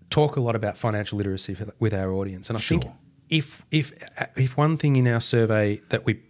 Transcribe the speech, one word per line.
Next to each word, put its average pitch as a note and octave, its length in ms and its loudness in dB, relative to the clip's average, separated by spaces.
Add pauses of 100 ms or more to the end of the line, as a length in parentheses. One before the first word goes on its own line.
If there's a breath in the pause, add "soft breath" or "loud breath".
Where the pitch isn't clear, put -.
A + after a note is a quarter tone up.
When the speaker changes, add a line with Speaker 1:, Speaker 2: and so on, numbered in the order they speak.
(120)
Speaker 1:
talk D3+ 240 2
a C#3 60 -2
lot A#2+ 160 0
about G#2 200 -4
financial G#2 420 -2
literacy G2 360 -4
for, G2+ 120 -10 (120)
with G#2+ 160 0
our F#2+ 180 -2
audience. G2 380 -6
And A2+ 60 -4
I G#2+ 40 -6
think E3 220 0
Speaker 2:
Sure. - 140 -10 (340)
Speaker 1:
if, - 400 -2
if, D3+ 220 0 (440)
if B2+ 200 0
one D3+ 200 4
thing C#3+ 200 2
in B2+ 100 6
our A#2 140 2
survey G#2+ 600 2 (100)
that - 140 -2
we, A2 260 0